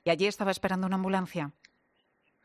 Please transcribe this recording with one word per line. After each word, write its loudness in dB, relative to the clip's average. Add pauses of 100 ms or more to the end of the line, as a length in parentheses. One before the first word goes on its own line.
y 2
allí 2
estaba 0
esperando 0
una 0
ambulancia. -2 (920)